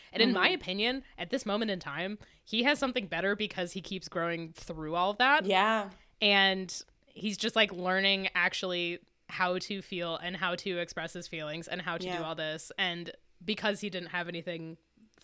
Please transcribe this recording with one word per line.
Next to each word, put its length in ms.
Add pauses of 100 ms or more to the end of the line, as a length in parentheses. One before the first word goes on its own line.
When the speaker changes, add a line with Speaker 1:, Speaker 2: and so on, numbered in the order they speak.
(120)
Speaker 1:
And 80
in 120
my 160
Speaker 2:
Mm-hmm. 80
Speaker 1:
opinion, 460 (140)
at 140
this 160
moment 240
in 80
time, 400 (260)
he 200
has 160
something 260
better 300
because 340
he 100
keeps 280
growing 480
through 400
all 160
of 60
that. 280
Speaker 2:
Yeah. 440 (300)
Speaker 1:
And 560 (300)
he's 300
just, 180
like, 180
learning 640
actually 640 (300)
how 300
to 240
feel 340
and 200
how 200
to 240
express 320
his 160
feelings 400
and 120
how 160
to 100
Speaker 2:
Yeah. 120
Speaker 1:
do 60
all 100
this. 420
And 360 (320)
because 360
he 100
didn't 180
have 200
anything 500 (460)